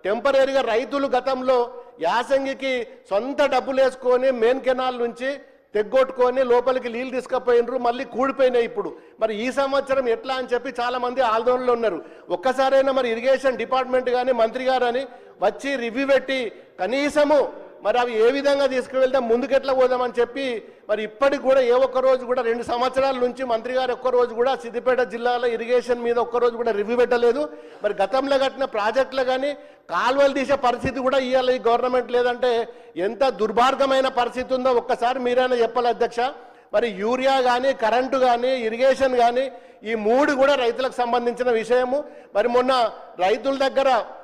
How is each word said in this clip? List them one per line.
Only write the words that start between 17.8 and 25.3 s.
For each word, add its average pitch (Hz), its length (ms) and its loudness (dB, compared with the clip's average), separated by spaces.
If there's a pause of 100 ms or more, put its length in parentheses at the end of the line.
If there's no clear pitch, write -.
మరి 220 160 0
అవి 247 120 -2 (120)
ఏ - 100 6
విధంగా 277 380 2
తీసుకువెళ్తాం, 254 580 0
ముందుకెట్లా 262 480 0
పోదామని 247 400 0
చెప్పి 240 260 -2 (440)
మరి 214 180 0
ఇప్పటికి 277 400 0
కూడా 269 140 6 (100)
ఏ 247 40 6 (100)
ఒక్క 254 200 -2
రోజు 254 240 2
కూడా, 254 180 0
రెండు 233 220 -2
సంవత్సరాల 254 560 0
నుంచి 247 260 -4
మంత్రి 233 260 -2
గారు 254 200 -2
ఒక్క 254 180 -2
రోజు 233 240 2
కూడా 254 120 2 (120)
సిద్దిపేట 240 380 -2 (120)
జిల్లాలో 240 420 -2